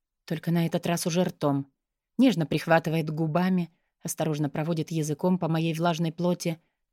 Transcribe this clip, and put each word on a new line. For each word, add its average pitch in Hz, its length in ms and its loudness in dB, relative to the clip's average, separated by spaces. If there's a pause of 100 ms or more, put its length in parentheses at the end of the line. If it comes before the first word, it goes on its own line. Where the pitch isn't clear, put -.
(260)
только 165 260 -4
на 170 140 2
этот 175 200 -2
раз 170 220 -2
уже 175 160 2
ртом. 139 480 -2 (460)
Нежно 185 280 4
прихватывает 160 640 2
губами, 165 640 0 (320)
осторожно 151 460 -2
проводит 160 420 -2
языком 165 480 0
по 165 80 -2
моей 160 260 0
влажной 165 380 0
плоти, 170 480 -2 (320)